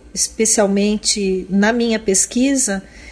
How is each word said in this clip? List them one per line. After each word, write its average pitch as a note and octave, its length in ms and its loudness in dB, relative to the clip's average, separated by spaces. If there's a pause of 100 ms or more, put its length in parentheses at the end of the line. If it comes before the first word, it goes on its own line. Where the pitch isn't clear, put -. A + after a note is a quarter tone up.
(140)
especialmente G3+ 1400 0
na G3+ 220 2
minha A#3 260 0
pesquisa, A3 840 0 (320)